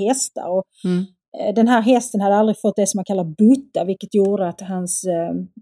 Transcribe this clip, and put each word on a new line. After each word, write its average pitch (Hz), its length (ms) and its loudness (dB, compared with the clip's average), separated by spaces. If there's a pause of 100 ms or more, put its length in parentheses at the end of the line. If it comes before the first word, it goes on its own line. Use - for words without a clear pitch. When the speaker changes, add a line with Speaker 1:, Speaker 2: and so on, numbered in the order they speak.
Speaker 1:
hästar. - 420 -4
Och, 185 140 0 (220)
Speaker 2:
Mm. 180 200 -2 (340)
Speaker 1:
eh, 208 160 -2
den 226 120 4
här 240 140 4
hästen 233 400 2
hade 202 140 4
aldrig 214 260 2
fått 202 140 0
det 202 120 0
som - 100 -4
man 185 80 -6
kallar 190 180 -2
butta, 214 640 2
vilket 190 300 -6
gjorde 196 320 0
att 175 140 -10
hans, 185 420 -6
eh, 170 300 -2 (280)